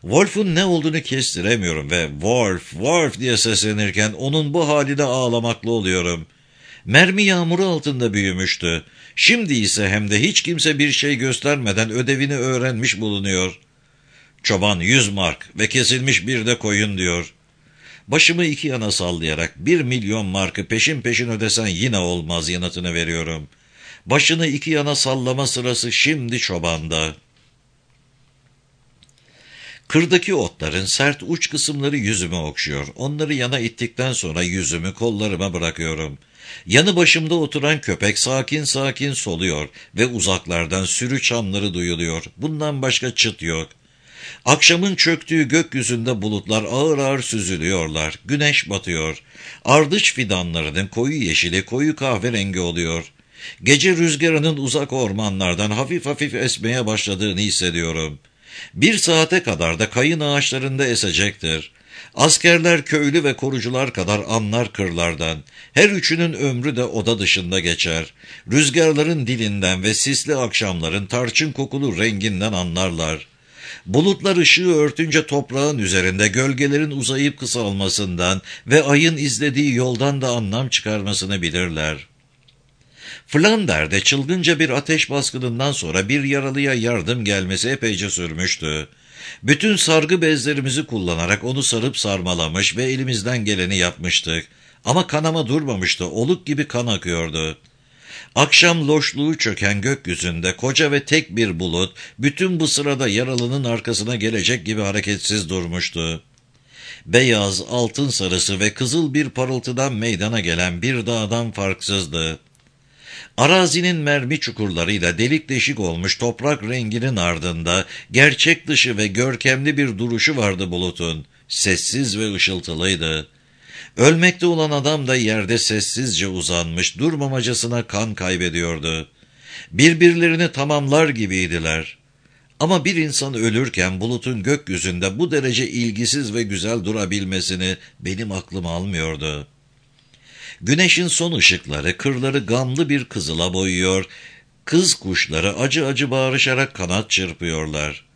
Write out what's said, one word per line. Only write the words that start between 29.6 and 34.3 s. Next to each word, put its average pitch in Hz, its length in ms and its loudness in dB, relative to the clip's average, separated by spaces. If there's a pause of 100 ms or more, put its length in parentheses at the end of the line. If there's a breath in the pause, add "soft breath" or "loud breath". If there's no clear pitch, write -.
Kırdaki 175 460 2
otların 90 520 -2
sert 143 380 0
uç 165 260 -4
kısımları 143 480 -2
yüzümü 98 380 -2
okşuyor. 73 600 -4
Onları 147 380 -4
yana 127 260 -2
ittikten 120 540 -4
sonra 85 300 -2